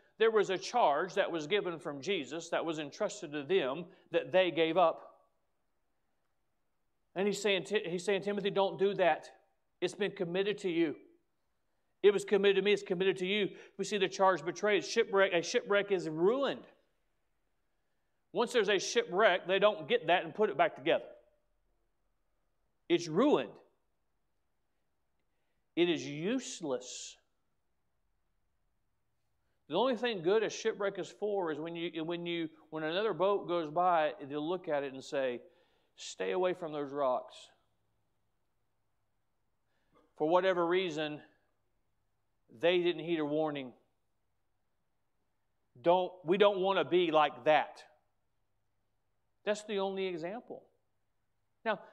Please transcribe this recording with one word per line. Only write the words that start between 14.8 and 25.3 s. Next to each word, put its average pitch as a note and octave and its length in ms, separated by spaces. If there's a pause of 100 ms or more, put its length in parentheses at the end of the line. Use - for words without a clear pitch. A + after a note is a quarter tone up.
Shipwreck, G3 480
a E3+ 80
shipwreck G3+ 500
is E3+ 160
ruined. F3 600 (1600)
Once A3 200
there's G#3+ 160
a G3+ 100
shipwreck, F#3+ 680
they F#3+ 120
don't G#3 280
get D#3 200
that E3+ 180
and D#3 100
put G#3 140
it C#3 80
back E3 180
together. C3+ 300 (1800)
It's E3+ 180
ruined. D#3+ 460 (2250)